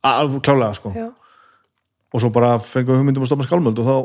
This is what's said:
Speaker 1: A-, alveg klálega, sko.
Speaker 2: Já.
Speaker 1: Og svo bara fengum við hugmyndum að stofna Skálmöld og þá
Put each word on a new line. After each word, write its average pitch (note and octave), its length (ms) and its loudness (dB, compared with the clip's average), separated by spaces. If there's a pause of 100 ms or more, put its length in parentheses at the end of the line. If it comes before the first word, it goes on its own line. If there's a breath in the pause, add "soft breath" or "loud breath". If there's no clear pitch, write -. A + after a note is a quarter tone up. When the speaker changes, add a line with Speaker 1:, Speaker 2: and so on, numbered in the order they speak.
Speaker 1:
A-, C3+ 180 2
alveg C#3 240 -2
klálega, B2 320 2
sko. G2 160 -10
Speaker 2:
Já. A3+ 160 -8 (1040 soft breath)
Speaker 1:
Og A#2 80 0
svo A#2+ 120 2
bara A#2+ 240 4
fengum B2+ 380 -2
við C3 80 4
hugmyndum C3+ 220 0
að B2 80 -2
stofna C#3 120 -2
Skálmöld B2 360 0
og A2+ 40 -2
þá C3+ 200 2